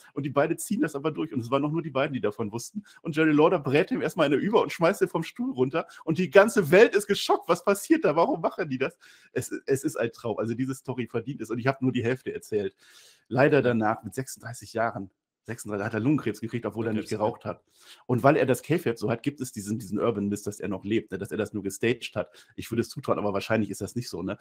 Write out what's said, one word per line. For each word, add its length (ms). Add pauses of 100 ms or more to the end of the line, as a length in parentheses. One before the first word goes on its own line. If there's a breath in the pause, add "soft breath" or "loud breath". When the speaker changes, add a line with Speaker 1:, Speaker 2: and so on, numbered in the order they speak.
(140 soft breath)
Speaker 1:
Und 140
die 20
beiden 300
ziehen 220
das 120
aber 160
durch. 240
Und 60
es 100
waren 140
noch 80
nur 100
die 80
beiden, 240
die 80
davon 300
wussten. 320 (180 soft breath)
Und 140
Jerry 160
Lawler 260
brät 320
ihm 140
erstmal 240
eine 80
über 260
und 100
schmeißt 300
ihn 60
vom 160
Stuhl 280
runter. 360 (160 loud breath)
Und 160
die 100
ganze 400
Welt 260
ist 120
geschockt. 420
"Was 140
passiert 420
da? 100
Warum 260
machen 280
die 80
das?" 180 (360 soft breath)
Es, 200 (140)
es 180
ist 120
ein 160
Traum. 260
Also 160
diese 220
Story 320
verdient 340
es. 80
Und 80
ich 80
hab 160
nur 100
die 120
Hälfte 280
erzählt. 440 (520 soft breath)
Leider 300
Speaker 2:
Ja. 60
Speaker 1:
danach 400
mit 100
sechsunddreißig 600
Jahren, 360 (360)
sechsunddreißig, 400
hat 80
er 60
Lungenkrebs 400
gekriegt, 260
obwohl 220
er 60
nicht 160
Speaker 2:
Lungenkrebs, 20
ja. 60
Speaker 1:
geraucht 260
hat. 200 (420 soft breath)
Und 180
weil 140
er 80
das 180
K-Fab 340
so 120
hat, 140
gibt 180
es 100
diesen, 260
diesen 220
Urban 300
Myth, 180
dass 140
er 80
noch 160
lebt, 260
ne? 60
Dass 140
er 60
das 140
nur 120
gestaged 520
hat. 140 (260 soft breath)
Ich 160
würde 100
es 80
zutrauen, 300
aber 140
wahrscheinlich 360
ist 120
das 140
nicht 140
so, 140
ne? 180